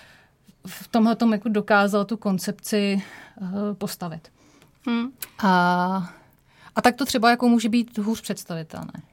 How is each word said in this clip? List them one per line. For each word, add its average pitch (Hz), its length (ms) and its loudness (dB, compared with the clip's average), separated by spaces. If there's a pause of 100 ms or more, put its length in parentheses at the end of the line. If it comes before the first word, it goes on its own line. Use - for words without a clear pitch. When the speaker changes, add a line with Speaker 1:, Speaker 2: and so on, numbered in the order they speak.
(680)
Speaker 1:
v - 200 -16
tomhletom 226 460 2
jako 208 160 -4
dokázal 202 560 2
tu 220 120 -6
koncepci, 202 840 -2 (400)
eh, 190 40 -10 (280)
postavit. 175 580 -10 (560)
Speaker 2:
Hmm. 233 200 -2 (360)
Speaker 1:
A, 180 640 2 (680)
a - 60 -2
tak 247 140 4
to 262 100 -4
třeba 233 240 2
jako 240 200 4
může 233 200 4
být 233 280 -2
hůř 214 240 -2
představitelné. 170 680 -10 (220)